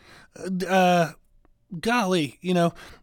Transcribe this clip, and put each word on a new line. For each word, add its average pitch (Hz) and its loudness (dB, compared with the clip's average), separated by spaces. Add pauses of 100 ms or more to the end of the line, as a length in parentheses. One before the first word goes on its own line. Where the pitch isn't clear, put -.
(340)
Uh, - -12
d-, 185 -6
uh, 180 2 (720)
golly, 185 -2
you 180 -2
know, 170 2 (300)